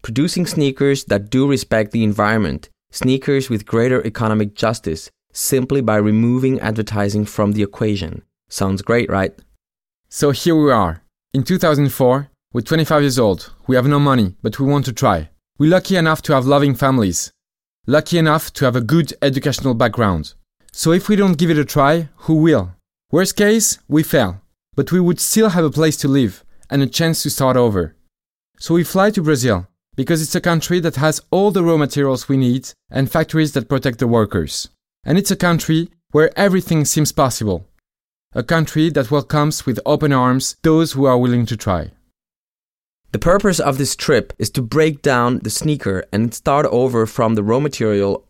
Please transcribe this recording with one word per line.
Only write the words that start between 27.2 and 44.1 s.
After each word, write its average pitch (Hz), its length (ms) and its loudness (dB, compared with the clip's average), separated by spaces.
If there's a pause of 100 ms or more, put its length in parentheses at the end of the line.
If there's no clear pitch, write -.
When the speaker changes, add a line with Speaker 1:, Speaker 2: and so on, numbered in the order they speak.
Speaker 2:
to 147 80 -4
start 131 260 0
over. 104 400 0 (640)
So - 160 -4
we 175 80 2
fly 190 280 0
to 202 120 -2
Brazil, 123 440 0 (280)
because 156 280 -2
it's - 120 -8
a 180 60 -2
country 175 400 0
that 165 160 -4
has 151 240 0 (100)
all 196 200 2
the 180 120 0
raw 165 140 2
materials 139 520 -2
we 135 100 2
need 127 320 0 (200)
and 131 200 -2
factories 156 420 0
that 123 160 -4
protect 131 300 -2
the 123 100 0
workers. 101 600 -2 (340)
And 151 120 2
it's 196 140 0
a 190 60 -2
country 170 540 0 (200)
where 156 260 2
everything 180 480 2
seems - 280 0
possible. 113 540 -2 (680)
A 127 80 -4
country 156 480 0
that 139 200 -2
welcomes 147 540 -2
with 127 220 -4
open 147 260 2
arms 127 500 0
those 160 300 2
who 135 140 0
are 127 100 4
willing 120 300 2
to 113 100 -6
try. 87 360 -4 (1200)
Speaker 1:
The 107 60 -4
purpose 185 400 2
of 139 200 -2
this 139 180 -2
trip - 420 0